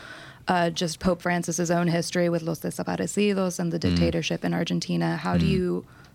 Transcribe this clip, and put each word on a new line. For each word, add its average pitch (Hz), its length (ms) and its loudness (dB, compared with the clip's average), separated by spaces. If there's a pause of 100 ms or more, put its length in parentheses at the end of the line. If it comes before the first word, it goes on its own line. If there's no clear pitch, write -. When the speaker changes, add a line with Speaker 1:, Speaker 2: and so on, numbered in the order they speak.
(480)
Speaker 1:
uh, 175 220 4
just 165 300 -4
Pope 180 220 0
Francis's 175 500 0
own 175 160 2
history 170 420 2
with 170 140 0
Los 160 160 -4
Desaparecidos 180 1000 -2
and 175 120 0
the 170 80 0
Speaker 2:
Mm. - 20 -8
Speaker 1:
dictatorship 170 640 2
in 170 80 0
Argentina. 170 640 0
How 175 200 0
do 165 80 2
Speaker 2:
Mm. - 40 2
Speaker 1:
you 180 360 0 (300)